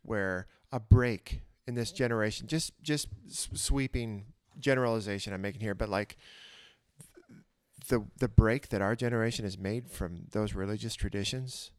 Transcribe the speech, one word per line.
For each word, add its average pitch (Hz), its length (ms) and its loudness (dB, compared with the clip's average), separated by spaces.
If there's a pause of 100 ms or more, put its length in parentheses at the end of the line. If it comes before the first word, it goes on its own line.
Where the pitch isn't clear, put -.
where 95 460 -2 (240)
a 127 80 -4
break 117 640 4 (260)
in 120 80 -6
this 117 160 -2
generation, 117 560 0
just, - 340 -4
just 151 260 -2 (220)
s-, - 240 -8
sweeping 120 720 -2 (340)
generalization 113 720 0
I'm 95 80 -6
making 101 200 -6
here, 104 140 -2
but, 107 120 -2
like, 104 300 -2 (1700)
the, 113 160 2 (120)
the 123 100 0
break 110 420 6
that 101 120 0
our 104 140 2
generation 117 500 0
has 92 120 -6
made 104 320 -4
from 87 420 -8
those 107 220 0
religious 107 420 -4
traditions 120 840 -4